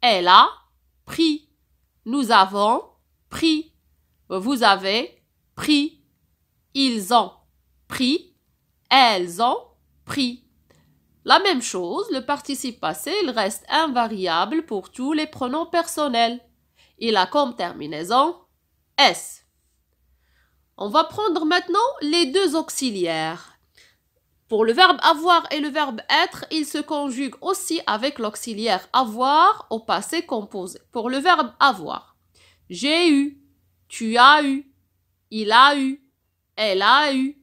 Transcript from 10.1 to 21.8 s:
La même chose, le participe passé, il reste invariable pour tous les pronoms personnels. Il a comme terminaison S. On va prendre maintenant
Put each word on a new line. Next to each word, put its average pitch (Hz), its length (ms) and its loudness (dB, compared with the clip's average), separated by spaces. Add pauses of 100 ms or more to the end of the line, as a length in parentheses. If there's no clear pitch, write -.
La 277 160 4
même 359 220 0
chose, 190 500 -8
le 262 140 -6
participe 277 540 -8
passé, 160 340 -6 (100)
il 302 60 -2
reste 214 400 -4
invariable 226 960 -2
pour 196 260 -8
tous 269 220 -6
les 302 140 -2
pronoms 302 400 -6
personnels. 269 720 -2 (580)
Il 226 180 -2
a 185 120 4
comme 277 280 0
terminaison 175 840 -2 (600)
S. - 480 0 (1300)
On 202 120 -8
va 294 140 2
prendre 339 420 -2
maintenant 359 340 0 (220)